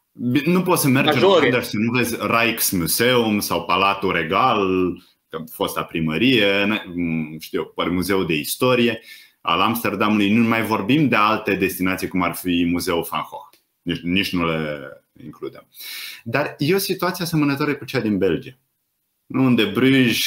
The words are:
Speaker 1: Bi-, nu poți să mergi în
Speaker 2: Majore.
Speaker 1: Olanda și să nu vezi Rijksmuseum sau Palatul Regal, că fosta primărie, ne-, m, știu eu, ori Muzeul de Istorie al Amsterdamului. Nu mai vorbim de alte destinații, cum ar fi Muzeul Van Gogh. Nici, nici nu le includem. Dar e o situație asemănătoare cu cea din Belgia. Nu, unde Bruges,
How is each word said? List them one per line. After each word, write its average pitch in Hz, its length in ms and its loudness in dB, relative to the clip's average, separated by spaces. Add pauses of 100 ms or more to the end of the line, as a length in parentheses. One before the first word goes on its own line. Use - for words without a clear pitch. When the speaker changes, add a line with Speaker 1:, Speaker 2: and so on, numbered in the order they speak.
(140)
Speaker 1:
Bi-, 123 340 -2
nu 180 160 2
poți 165 200 2
să 143 60 2
mergi 135 200 4
în 151 60 2
Speaker 2:
Majore. 180 240 4
Speaker 1:
Olanda 123 220 2
și 117 80 -8
să - 100 -6
nu 117 200 0
vezi 117 220 0
Rijksmuseum 113 1200 0
sau 85 240 -2
Palatul 95 480 0
Regal, 98 500 0 (640)
că 82 140 -10 (100)
fosta 82 300 -4
primărie, 101 840 0
ne-, 101 180 -2 (120)
m, 80 460 -4
știu - 200 -6
eu, - 140 -8
ori 85 180 -2
Muzeul 92 340 0
de 82 80 -2
Istorie 117 680 0 (400)
al 85 200 0
Amsterdamului. 104 720 2
Nu 117 160 4
mai 113 140 0
vorbim 110 460 2
de 117 80 2
alte 104 380 2
destinații, 92 540 -2
cum 92 140 -2
ar 85 120 -2
fi 87 360 0
Muzeul 85 400 -2
Van 76 200 -6
Gogh. - 180 -16 (340)
Nici, 82 180 -4
nici 90 320 -2
nu 87 140 0
le 78 320 -4 (460)
includem. - 440 -14 (560)
Dar 135 340 -2
e 151 160 2
o 196 40 2
situație 180 460 -4
asemănătoare 147 500 0
cu 139 100 -10
cea 131 160 -4
din 107 180 0
Belgia. 90 400 -2 (680)
Nu, 131 180 0
unde 120 200 4
Bruges, 120 640 2